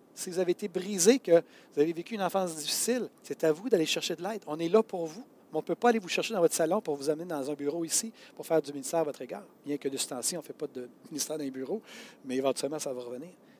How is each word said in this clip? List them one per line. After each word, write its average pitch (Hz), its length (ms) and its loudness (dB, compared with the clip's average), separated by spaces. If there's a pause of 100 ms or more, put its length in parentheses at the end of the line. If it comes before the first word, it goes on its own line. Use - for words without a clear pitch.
(140)
Si - 160 -10
vous 175 100 -4
avez 175 140 2
été 202 160 -4
brisé, 190 500 4
que 170 240 6 (300)
vous 143 80 2
avez 165 100 4
vécu 170 240 -8
une 202 60 -4
enfance 156 340 0
difficile, 208 540 0 (120)
c'est - 220 -4
à 160 80 6
vous 185 160 -2
d'aller 185 180 4
chercher 165 300 -2
de 165 80 -12
l'aide. 208 240 -6
On 151 120 -4
est 165 100 0
là 214 120 6
pour 175 240 -4
vous, 165 200 -12 (260)
mais 151 60 -2
on - 0 -
ne 151 80 -4
peut 170 100 -2
pas 240 140 6
aller 226 100 4
vous 180 80 -8
chercher 180 260 -2
dans 202 60 0
votre 165 160 6
salon 175 240 2
pour 156 160 -2
vous 139 140 -2
amener 160 180 -2
dans 143 240 -4
un - 20 -2
bureau 143 300 -2
ici 214 300 -2 (200)
pour 156 120 -12
faire 160 160 4
du 139 100 -10
ministère 143 300 -2
à - 20 2
votre 143 180 -4
égard. - 220 -10 (220)
Bien 143 120 -2
que 139 120 -2
de 135 80 -4
ce - 100 -2
temps-ci, 139 300 -4
on - 20 -4
ne 143 60 -12
fait 143 80 -12
pas 151 140 -8
de 123 220 -10 (220)
ministère 151 260 -4
dans 151 60 -4
les 135 80 -4
bureaux, 131 300 -6 (420)
mais 127 140 -2
éventuellement, 139 420 0
ça 139 140 -6
va 123 80 -6
revenir. 127 300 -10 (280)